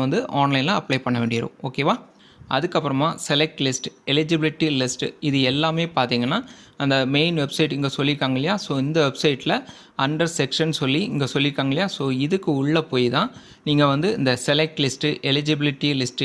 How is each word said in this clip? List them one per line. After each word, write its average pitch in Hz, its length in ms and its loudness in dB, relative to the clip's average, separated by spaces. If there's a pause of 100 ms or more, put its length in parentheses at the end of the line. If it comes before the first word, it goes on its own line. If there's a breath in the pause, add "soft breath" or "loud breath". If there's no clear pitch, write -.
வந்து 160 160 0 (220)
ஆன்லைன்ல 139 380 2
அப்ளை 131 280 -2
பண்ண 123 160 0
வேண்டி 117 160 -2
வரும், - 160 -6 (140)
ஓகேவா? 156 260 0 (600 loud breath)
அதுக்கப்புறமா 147 520 0 (160)
செலக்ட் 156 400 0
லிஸ்ட், 131 240 -2 (240)
எலிஜிபிலிட்டி 156 560 2 (120)
லிஸ்ட் 123 240 -2 (240)
இது 139 100 2 (120)
எல்லாமே 160 340 0 (140)
பார்த்தீங்கன்னா, 123 400 0 (440 loud breath)
அந்த 139 140 4 (180)
மெயின் 165 280 2
வெப்சைட் 139 340 0
இங்க 139 200 0
சொல்லியிருக்காங்க 139 420 0
இல்லையா? 175 260 0
So, - 80 -4 (120)
இந்த 156 220 0
வெப்சைட்ல 147 480 0 (500 loud breath)
under 156 240 0 (100)
section 151 300 0 (120)
சொல்லி 143 220 0 (120)
இங்க 143 200 0
சொல்லியிருக்காங்க 139 400 0
இல்லையா? 190 220 0
So, 139 80 -4 (220)
இதுக்கு 190 240 -2 (100)
உள்ள 151 220 2 (100)
போய் 123 240 4
தான் 202 140 0 (380 loud breath)
நீங்க 147 260 4
வந்து 160 240 0
இந்த 131 140 2 (140)
செலக்ட் 156 380 2
லிஸ்ட், 143 260 0 (220)
எலிஜிபிலிட்டி 147 580 0 (120)
லிஸ்ட் 123 220 -4